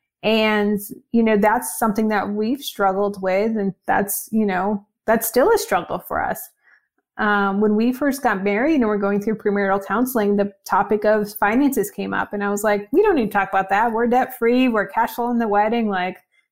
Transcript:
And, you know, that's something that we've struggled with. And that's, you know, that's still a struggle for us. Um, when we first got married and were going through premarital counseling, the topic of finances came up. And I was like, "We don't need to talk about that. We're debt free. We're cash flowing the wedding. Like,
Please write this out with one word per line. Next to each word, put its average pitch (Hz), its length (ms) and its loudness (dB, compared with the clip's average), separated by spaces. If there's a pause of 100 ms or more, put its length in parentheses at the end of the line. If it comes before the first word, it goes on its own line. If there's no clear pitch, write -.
(220)
And, 214 580 2 (320)
you 233 120 4
know, 220 120 4
that's 214 420 0
something 220 320 0
that 202 200 -2
we've 220 320 -2
struggled 196 600 -2
with. 202 360 0
And 196 160 -2 (140)
that's, 202 440 -2
you 220 140 2
know, 196 400 -2 (200)
that's 226 220 0
still 320 240 2
a 453 60 4
struggle 175 420 -4
for - 240 -4
us. - 260 -8 (680)
Um, 202 440 0
when 214 140 2
we 240 180 2
first 269 300 -2
got 202 200 0
married 226 320 0
and 233 120 2
were 208 100 0
going 202 240 0
through 214 160 -2
premarital 196 480 0
counseling, 208 500 0
the 202 160 0 (140)
topic 202 400 0
of 208 300 2
finances 226 560 0
came 196 200 -8
up. 196 220 -4
And 202 100 -4
I 202 60 -2
was 202 140 -2
like, 208 280 0
"We 370 120 4
don't 415 100 4
need 220 180 0
to 202 60 -2
talk 190 120 0
about 190 200 0
that. 220 220 2
We're 233 160 0
debt 247 280 0
free. 247 320 2
We're 208 200 0
cash 226 240 -2
flowing 240 260 -4
the 233 100 0
wedding. 214 420 0
Like, 185 280 -4 (340)